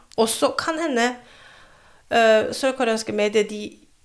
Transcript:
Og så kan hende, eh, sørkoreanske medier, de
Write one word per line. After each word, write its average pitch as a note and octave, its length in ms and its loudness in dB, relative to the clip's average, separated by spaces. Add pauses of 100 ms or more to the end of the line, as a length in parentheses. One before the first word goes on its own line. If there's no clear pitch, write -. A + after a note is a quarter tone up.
(180)
Og A3+ 100 2
så - 300 -2
kan E4 200 -4
hende, B3+ 380 -2 (960)
eh, A3 400 4
sørkoreanske A3+ 640 -2
medier, G#3 340 2
de G#3 300 -12 (280)